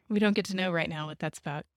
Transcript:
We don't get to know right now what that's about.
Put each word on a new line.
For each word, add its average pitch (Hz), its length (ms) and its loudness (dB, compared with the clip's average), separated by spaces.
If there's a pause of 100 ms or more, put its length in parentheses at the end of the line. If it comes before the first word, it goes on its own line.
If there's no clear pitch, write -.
We 208 120 2
don't 208 140 6
get 202 120 0
to 190 100 -4
know 185 160 0
right 170 180 0
now 156 180 -6
what 156 120 -10
that's 156 200 -4
about. 151 260 -6 (120)